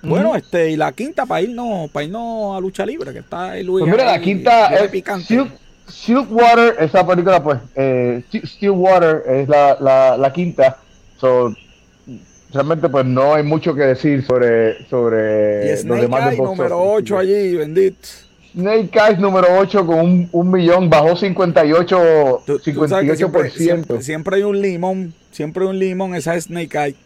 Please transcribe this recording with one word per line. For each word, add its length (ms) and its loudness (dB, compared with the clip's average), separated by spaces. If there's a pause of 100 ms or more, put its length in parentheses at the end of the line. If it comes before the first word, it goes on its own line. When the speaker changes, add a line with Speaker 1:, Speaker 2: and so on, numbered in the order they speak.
Speaker 1:
Bueno, 280 0
Speaker 2:
Ujú. 80 -2
Speaker 1:
este, 320 0
y 60 -2
la 160 -2
quinta, 340 -6
pa' 160 -4
irnos, 480 -6
pa' 140 -8
irnos 520 -8
a 40 -8
lucha 260 -6
libre, 260 -10
que 80 -14
está 320 -10
ahí 120 -10
Luis 180 -2
Speaker 2:
Pues 100 2
mira, 120 4
la 100 2
Speaker 1:
ahí, 80 -2
Speaker 2:
quinta 460 2
Speaker 1:
viene 160 2
Speaker 2:
es 60 -4
Speaker 1:
picante. 360 -8
Speaker 2:
Silk, 220 0 (400)
Silk 420 -2
Water, 500 4
esa 260 2
película, 360 2
pues, 160 -2 (160)
eh, 540 -2
Sti-, 180 -10
Stillwater 800 2
es 220 0
la, 320 4
la, 360 4
la 160 0
quinta. 460 0 (400)
So, 360 2 (1000)
realmente, 360 -2
pues, 180 0
no 280 2
hay 80 0
mucho 320 -2
que 80 -2
decir 420 0
sobre, 640 0
sobre 760 0
Speaker 1:
Y 40 -2
Speaker 2:
los 100 -4
Speaker 1:
Snake 220 -2
Speaker 2:
demás 220 0
del 100 0
Speaker 1:
Eye, 60 -6
Speaker 2:
box 180 -2
Speaker 1:
número 220 -2
Speaker 2:
office. 220 0
Speaker 1:
ocho 160 -4
allí, 380 0
bendito. 520 -2 (440)
Speaker 2:
Snake 460 0
Eyes 200 4
número 300 2 (100)
ocho 260 2
con 140 0
un, 340 2
un 180 0
millón, 380 2
bajó 280 4
cincuenta 500 0
y 60 2
ocho, 720 2
Speaker 1:
Tú, 120 -4
tú 300 -2
sabes 220 0
que 0 -
siempre, 0 -
Speaker 2:
cincuenta 0 -
y 0 -
ocho 220 -2
por 180 0
ciento. 80 -18 (280)
Speaker 1:
siempre, 160 -6
siempre 340 -6
hay 80 0
un 180 -2
limón, 520 -4 (160)
siempre 340 -6
hay 60 -2
un 80 -6
limón, 360 -4
esa 220 -4
es 80 -6
Snake 340 -10
Eye. 280 -4